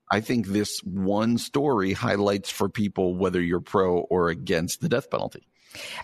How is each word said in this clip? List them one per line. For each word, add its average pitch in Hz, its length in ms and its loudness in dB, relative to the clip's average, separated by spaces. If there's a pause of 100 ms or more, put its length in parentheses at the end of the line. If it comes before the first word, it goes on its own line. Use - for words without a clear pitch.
(100)
I 98 100 2
think 110 260 0
this 101 340 0
one 101 560 0
story 117 560 0
highlights 101 580 0
for 101 200 -2
people 95 440 0
whether 92 260 2
you're 87 200 0
pro 92 380 2
or 85 320 2
against 85 500 -2
the 85 80 -2
death - 220 -2
penalty. - 360 -6 (580)